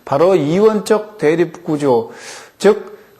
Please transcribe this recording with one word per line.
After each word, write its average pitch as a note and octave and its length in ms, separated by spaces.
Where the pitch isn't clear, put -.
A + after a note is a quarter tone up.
바로 E3+ 320
이원적 G3+ 840
대립 E3 460
구조, C#3 480
즉, - 400